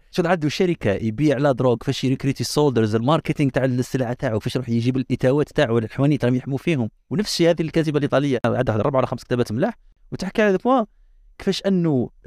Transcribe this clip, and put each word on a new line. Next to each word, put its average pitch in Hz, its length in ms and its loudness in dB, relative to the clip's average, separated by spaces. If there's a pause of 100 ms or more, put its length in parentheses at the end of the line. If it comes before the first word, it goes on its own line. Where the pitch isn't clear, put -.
(120)
شو 180 140 0
عنده 165 240 0
شركة 175 420 0
يبيع 117 460 0
لا 143 140 2
دروغ، 123 300 2
فاش - 220 -4
يريكريتي 135 380 -2
السولدرز، 113 540 2
الماركتينغ 143 560 0
تاع 131 140 0
السلعة 123 480 -2
تاعو، 110 260 -4
فاش - 160 -4
يروح 120 140 -6
يجيب 117 280 0
الإتاوات 131 520 0
تاعو، 117 280 2
الحوانيت 131 480 0
راهم 127 100 2
يحموا 135 220 -4
فيهم. 127 320 -2 (200)
ونفس 175 220 -4
الشيء 170 180 4
هذه 170 120 2
الكاتبة 151 360 0
الإيطالية، 139 480 0
عندها 117 60 2
واحد 117 180 0
أربعة 131 300 0
ولا 123 80 0
خمس 123 160 -8
كتابات 120 280 -2
ملاح، 165 220 -2 (380)
وتحكي 185 300 -4
على 208 100 4
ذا 185 60 2
بوان 240 280 2 (520)
كيفاش - 280 -2
أنه 165 440 2 (180)